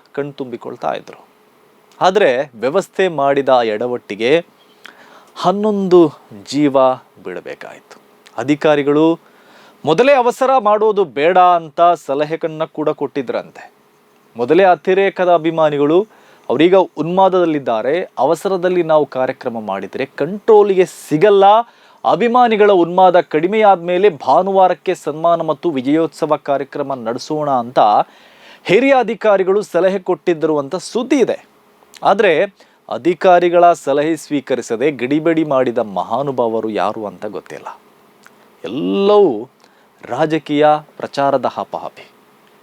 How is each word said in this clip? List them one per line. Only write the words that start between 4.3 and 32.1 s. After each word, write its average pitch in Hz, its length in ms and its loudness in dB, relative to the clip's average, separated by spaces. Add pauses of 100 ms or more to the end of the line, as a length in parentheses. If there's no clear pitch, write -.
ಹನ್ನೊಂದು 196 580 2 (520)
ಜೀವ 139 240 0 (480)
ಬಿಡಬೇಕಾಯ್ತು. - 720 -16 (480)
ಅಧಿಕಾರಿಗಳು 147 640 2 (800)
ಮೊದಲೇ 240 260 2 (100)
ಅವಸರ 254 280 0 (160)
ಮಾಡೋದು 208 360 0 (160)
ಬೇಡ 175 180 2 (240)
ಅಂತ 160 200 -6 (260)
ಸಲಹೆಗಳನ್ನ 156 580 -4 (120)
ಕೂಡ 151 120 -2 (100)
ಕೊಟ್ಟಿದ್ರಂತೆ. 117 640 -8 (760)
ಮೊದಲೇ 151 240 4 (120)
ಅತಿರೇಕದ 185 560 0 (100)
ಅಭಿಮಾನಿಗಳು 156 560 0 (520)
ಅವರೀಗ 160 280 4 (240)
ಉನ್ಮಾದದಲ್ಲಿದ್ದಾರೆ, 156 920 0 (300)
ಅವಸರದಲ್ಲಿ 175 640 -2
ನಾವು 151 160 2 (120)
ಕಾರ್ಯಕ್ರಮ 127 400 -6 (120)
ಮಾಡಿದ್ರೆ 98 360 -6 (160)
ಕಂಟ್ರೋಲಿಗೆ 202 640 2 (220)
ಸಿಗಲ್ಲ, 196 380 4 (680)
ಅಭಿಮಾನಿಗಳ 220 580 2 (120)
ಉನ್ಮಾದ 180 340 4 (160)
ಕಡಿಮೆಯಾದ 190 560 2
ಮೇಲೆ 180 180 2 (180)
ಭಾನುವಾರಕ್ಕೆ 185 680 2 (100)
ಸನ್ಮಾನ 165 460 -2
ಮತ್ತು 151 180 -4 (100)
ವಿಜಯೋತ್ಸವ 151 600 -2 (120)
ಕಾರ್ಯಕ್ರಮ 139 460 -6 (120)
ನಡೆಸೋಣ 147 420 -6 (140)
ಅಂತ 120 160 -4 (880)
ಹಿರಿಯ 269 260 4 (100)
ಅಧಿಕಾರಿಗಳು 196 560 0 (100)
ಸಲಹೆ 185 380 -2
ಕೊಟ್ಟಿದ್ದರು 160 540 -2
ಅಂತ 139 120 -8 (160)
ಸುದ್ದಿ 254 340 -2
ಇದೆ. 123 120 -6 (760)